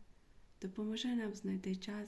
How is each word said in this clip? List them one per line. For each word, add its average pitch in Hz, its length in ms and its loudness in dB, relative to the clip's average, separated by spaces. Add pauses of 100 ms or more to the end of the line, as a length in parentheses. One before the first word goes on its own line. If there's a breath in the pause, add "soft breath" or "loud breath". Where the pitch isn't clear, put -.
(600 soft breath)
допоможи 214 540 0
нам 214 180 2
знайти 190 420 0
час 208 320 -2